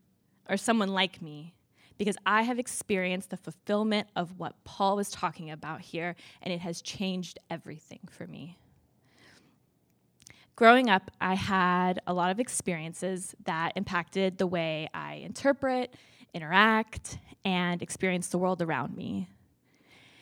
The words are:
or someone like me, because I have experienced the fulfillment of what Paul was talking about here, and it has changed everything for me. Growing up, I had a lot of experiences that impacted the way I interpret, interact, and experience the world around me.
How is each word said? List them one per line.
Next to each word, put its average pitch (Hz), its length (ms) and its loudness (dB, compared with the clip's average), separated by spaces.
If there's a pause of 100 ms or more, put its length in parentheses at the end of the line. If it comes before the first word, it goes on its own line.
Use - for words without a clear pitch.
(500)
or 196 60 2
someone 220 320 2
like 190 340 0
me, 151 320 -14 (440)
because 202 180 0 (100)
I 214 160 4
have 240 160 0
experienced 185 720 -2
the 185 60 -8
fulfillment 208 800 -2
of 175 220 -6
what - 260 -10
Paul 196 320 0
was 202 120 -2
talking 160 420 -6
about 156 320 -10
here, 170 340 -6 (260)
and 185 100 -4
it 175 80 -4
has 175 220 -8
changed 185 560 -6 (100)
everything - 520 -14 (100)
for - 160 -16
me. 175 320 -16 (2000)
Growing 240 360 8
up, 190 280 4
I 185 160 0
had 185 720 2
a 180 60 -2
lot 180 180 2
of 196 80 -2
experiences 180 960 -4 (100)
that 165 300 -2
impacted 190 640 -2
the 190 100 0
way 160 460 -2
I 151 220 -8
interpret, 254 840 0 (380)
interact, 202 840 2 (240)
and 180 380 0
experience 180 480 -2
the 180 100 0
world 180 220 2
around 147 340 -2
me. 190 360 -6 (920)